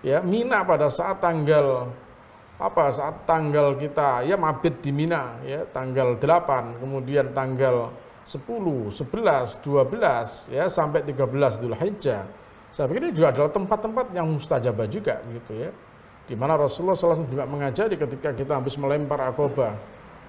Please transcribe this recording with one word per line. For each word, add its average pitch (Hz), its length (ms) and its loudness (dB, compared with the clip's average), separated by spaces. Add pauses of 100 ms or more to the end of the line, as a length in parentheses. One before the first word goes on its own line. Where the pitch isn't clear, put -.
Ya, 139 160 2
Mina 214 420 2
pada 151 300 4
saat 185 320 -4
tanggal 147 640 2 (720)
apa? 156 320 2
Saat 143 320 -6
tanggal 147 500 4
kita 143 480 0
ya 170 140 2
mabit 156 480 0
di 139 80 -2
Mina 143 480 -2
ya, 135 320 -6
tanggal 131 480 0
delapan, 139 560 2
kemudian 135 560 -2
tanggal 131 560 2 (340)
sepuluh, 147 680 -4
sebelas, 147 720 0
dua 139 240 4
belas 131 640 0
ya, 147 160 0
sampai 156 340 0
tiga 139 220 -2
belas 127 340 2
Dzulhijjah. 117 680 -2 (400)
Saya - 240 -4
pikir 277 160 -2
ini 277 80 -4
juga 156 160 6
adalah 147 240 2
tempat-tempat 214 560 -2
yang 175 160 -2
mustajabah 127 560 0
juga 131 320 -4 (160)
gitu 117 240 -12
ya. 147 160 -8 (560)
Di 127 80 -8
mana 143 240 2
Rasulullah 170 320 0
sallallahu 165 320 2
alaihi - 0 -
wasallam 123 80 -6
juga 135 160 -2
mengajari 143 480 -2
ketika 139 400 -4
kita 135 220 -4
habis 131 180 -2
melempar 139 560 0
Aqabah, 131 400 0 (560)